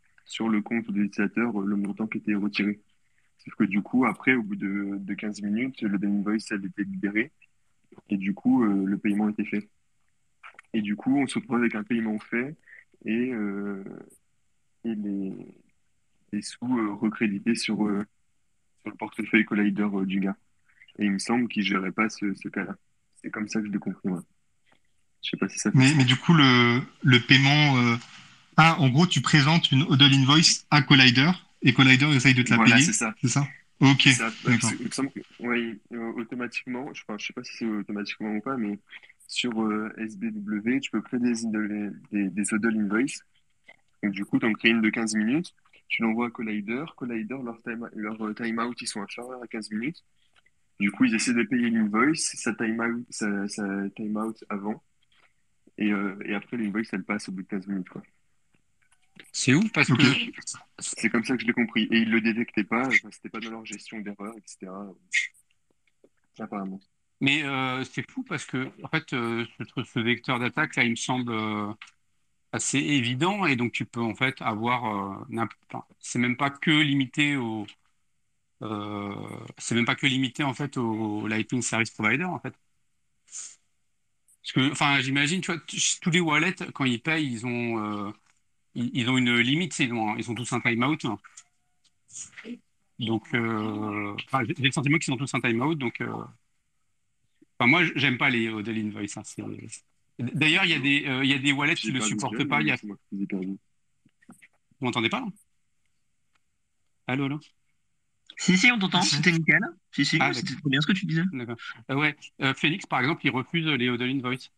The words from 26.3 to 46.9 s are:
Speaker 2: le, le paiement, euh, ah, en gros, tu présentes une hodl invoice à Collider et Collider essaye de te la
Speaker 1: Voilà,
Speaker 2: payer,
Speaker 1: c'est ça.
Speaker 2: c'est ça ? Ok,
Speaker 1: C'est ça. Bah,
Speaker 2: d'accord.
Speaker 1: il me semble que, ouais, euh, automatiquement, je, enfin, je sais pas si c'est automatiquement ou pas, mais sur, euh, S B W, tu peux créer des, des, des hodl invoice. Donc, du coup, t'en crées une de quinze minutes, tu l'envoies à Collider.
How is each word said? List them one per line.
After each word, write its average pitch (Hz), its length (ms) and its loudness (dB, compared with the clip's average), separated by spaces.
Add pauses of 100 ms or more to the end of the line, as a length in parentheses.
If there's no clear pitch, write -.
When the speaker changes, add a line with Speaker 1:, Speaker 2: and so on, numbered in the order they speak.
Speaker 2:
le, 123 480 6 (220)
le 127 160 8
paiement, 139 580 6
euh, 120 180 4 (600)
ah, 160 220 8
en 135 100 6
gros, 160 180 6
tu 147 140 2
présentes 156 500 6
une 135 120 6
hodl 139 300 8
invoice 139 580 6
à 147 100 8
Collider 131 500 8 (300)
et 127 120 6
Collider 131 420 8
essaye 127 180 6
de 123 100 4
te - 60 -2
la 117 80 6
Speaker 1:
Voilà, 117 180 8
Speaker 2:
payer, 135 100 6
Speaker 1:
c'est - 80 2
ça. 110 280 -2
Speaker 2:
c'est 123 80 2
ça ? 139 180 0 (320)
Ok, 139 240 8
Speaker 1:
C'est 135 100 8
ça. 117 160 0
Bah, - 220 0
Speaker 2:
d'accord. 113 280 4
Speaker 1:
il 120 60 -6
me 107 60 -8
semble 135 200 -4
que, - 80 -12 (200)
ouais, 117 400 -4 (140)
euh, 117 200 -6
automatiquement, 123 800 -8
je, - 100 -18
enfin, 107 140 -10
je - 100 -10
sais - 60 -12
pas 123 100 -12
si - 140 -16
c'est 117 80 -6
automatiquement 107 680 -6
ou 104 80 -4
pas, 135 160 -6
mais 104 220 -4 (480)
sur, 113 360 -4
euh, 107 340 -2
S 110 200 -10
B 104 80 -8
W, 107 540 -2
tu - 120 -10
peux 107 100 -2
créer 123 180 -6
des, 107 680 -2 (220)
des, 101 180 0
des 98 240 -2
hodl 110 240 2
invoice. 107 460 0 (800)
Donc, 104 100 0
du 101 120 -8
coup, 135 140 0
t'en 113 140 2
crées 113 160 2
une 113 120 4
de 110 80 4
quinze 110 260 -2
minutes, 120 380 0 (340)
tu - 140 -4
l'envoies 113 260 0
à - 40 -4
Collider. 110 540 -4 (100)